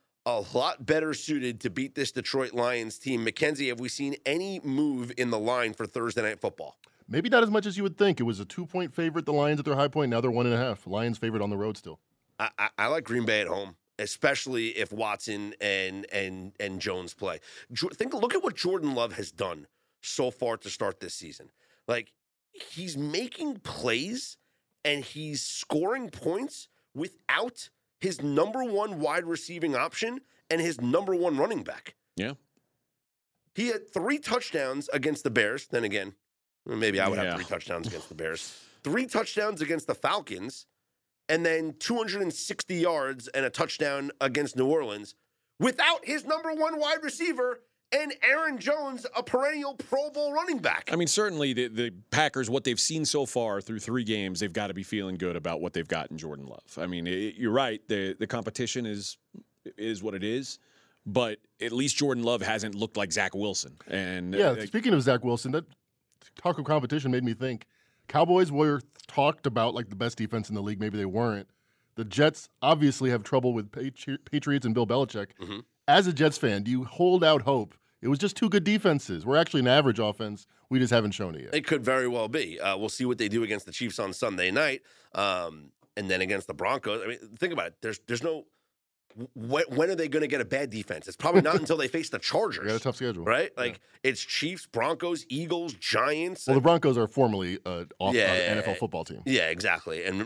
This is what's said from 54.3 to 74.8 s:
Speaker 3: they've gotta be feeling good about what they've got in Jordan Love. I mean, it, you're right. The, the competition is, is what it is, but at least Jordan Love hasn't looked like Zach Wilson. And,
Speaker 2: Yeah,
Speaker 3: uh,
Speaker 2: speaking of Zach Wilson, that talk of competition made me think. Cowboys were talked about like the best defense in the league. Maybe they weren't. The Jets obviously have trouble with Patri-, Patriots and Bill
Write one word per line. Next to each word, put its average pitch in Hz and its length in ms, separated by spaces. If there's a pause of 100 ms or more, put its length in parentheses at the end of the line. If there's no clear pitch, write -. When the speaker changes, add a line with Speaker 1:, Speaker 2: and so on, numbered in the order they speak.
Speaker 3:
they've 101 120
gotta 104 200
be 95 100
feeling 95 320
good 87 220
about 82 240
what 87 120
they've 82 140
got 78 240
in 80 60
Jordan 73 300
Love. - 300
I 82 80
mean, 87 220
it, 92 280
you're 110 160
right. 120 360
The, 95 320
the 107 80
competition 117 580
is, 101 320 (600)
is 104 260
what 92 120
it 95 80
is, 123 360 (460)
but 110 340 (220)
at 113 100
least 131 260
Jordan 131 280
Love 117 160
hasn't 104 340
looked 107 220
like 101 160
Zach 98 200
Wilson. 98 440 (100)
And, 92 480
Speaker 2:
Yeah, 202 160
Speaker 3:
uh, 110 140
Speaker 2:
speaking 220 280
of 147 80
Zach 123 220
Wilson, 123 300
that 170 120 (720)
talk 175 240
of 139 60
competition 139 460
made 127 120
me 117 100
think. 123 320 (440)
Cowboys 170 420
were 143 300 (260)
talked 143 400
about 113 260
like 113 160
the 101 60
best 113 220
defense 110 320
in 107 60
the 104 60
league. 101 200
Maybe 104 160
they 98 80
weren't. 101 420 (480)
The 113 100
Jets - 440 (120)
obviously 143 500
have 117 120
trouble 127 300
with 107 180
Patri-, 135 460 (120)
Patriots 143 360
and 113 100
Bill 120 120